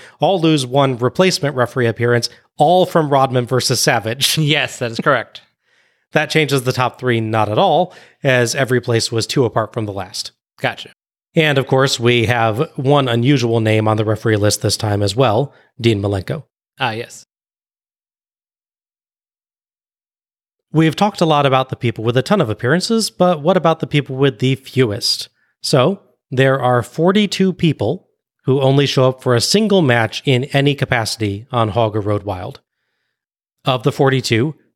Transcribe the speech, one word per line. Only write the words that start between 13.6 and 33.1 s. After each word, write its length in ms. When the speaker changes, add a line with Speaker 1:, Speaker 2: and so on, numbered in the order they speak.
Speaker 1:
on 100
the 80
referee 320
list 240
this 160
time 240
as 140
well, 360
Dean 200
Malenko. 420
Speaker 2:
Ah, 120
yes. 340
Speaker 1:
We've 240
talked 260
a 40
lot 200
about 240
the 60
people 280
with 140
a 60
ton 180
of 80
appearances, 600
but 320
what 160
about 220
the 80
people 280
with 240
the 160
fewest? 720
So, 400
there 280
are 220
forty-two 720
people 560
who 140
only 280
show 200
up 140
for 140
a 60
single 400
match 440
in 200
any 300
capacity 760
on 180
Hog 260
or 60
Road 220
Wild. 380